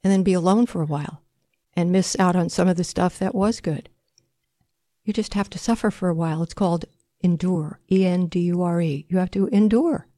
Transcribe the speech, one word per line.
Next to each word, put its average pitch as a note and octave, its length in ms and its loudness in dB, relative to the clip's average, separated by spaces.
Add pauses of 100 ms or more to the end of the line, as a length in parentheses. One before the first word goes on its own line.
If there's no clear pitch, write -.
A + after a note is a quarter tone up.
and G3 100 2
then F#3+ 100 4
be F#3 120 2
alone F#3+ 320 2
for E3+ 160 -6
a D3+ 40 -2
while D3 360 -8 (500)
and F3 200 0
miss F#3 260 2
out F3+ 180 2
on E3+ 140 0
some F3+ 180 2
of F3 80 2
the F3 80 -2
stuff F3+ 340 -2
that F#3+ 160 -4
was G#3 280 -2
good. - 260 -6 (1160)
You G#3 100 -4
just - 180 -4
have G3+ 180 -2
to - 80 -12
suffer A3+ 320 0
for F3+ 200 -2
a E3 40 -2
while. D#3+ 280 -2
It's E3 100 -6
called E3+ 320 0 (360)
endure, F3 600 0 (100)
E F#3+ 140 4
N F3+ 220 2
D F3 140 -2
U F3 200 0
R F3 220 0
E. D3 260 -4
You F#3 80 -2
have F3+ 140 0
to G3 160 0
endure. A3+ 720 2